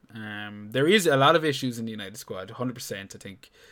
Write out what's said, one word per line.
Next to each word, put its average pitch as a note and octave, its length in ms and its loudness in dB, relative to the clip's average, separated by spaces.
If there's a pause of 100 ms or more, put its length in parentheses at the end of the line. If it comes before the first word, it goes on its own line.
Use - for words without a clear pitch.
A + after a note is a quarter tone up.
(140)
Um, G#2 580 -10
there C3 160 4
is G3 180 6
a C#3+ 100 6
lot D3 200 8
of D#3 80 0
issues C3+ 340 -2
in A2+ 60 -6
the A2+ 80 -6
United G#2 240 -10
squad, F#2+ 340 -10
hundred B2 240 -6
percent. G2 400 -10
I G#2 40 -18
think, - 320 -18 (220)